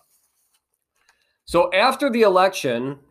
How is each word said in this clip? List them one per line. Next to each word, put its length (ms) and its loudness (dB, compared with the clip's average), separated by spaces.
So 240 0
after 380 0
the 120 0
election, 760 0